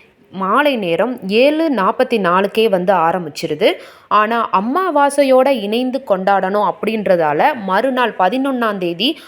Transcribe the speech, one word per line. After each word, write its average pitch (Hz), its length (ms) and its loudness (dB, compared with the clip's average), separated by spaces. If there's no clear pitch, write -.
மாலை 240 420 0
நேரம் 196 520 -2
ஏழு 285 460 2
நாப்பத்தி 233 460 0
நாலுக்கே 196 480 0
வந்து 185 240 0
ஆரம்பிச்சிருது. 170 800 0
ஆனா 214 420 0
அமாவாசையோட 285 960 2
இணைந்து 247 600 -2
கொண்டாடணும் 190 640 0
அப்படின்றதால 196 800 0
மறுநாள் 226 640 -2
பதினொன்னாம் 240 600 0
தேதி 180 500 -2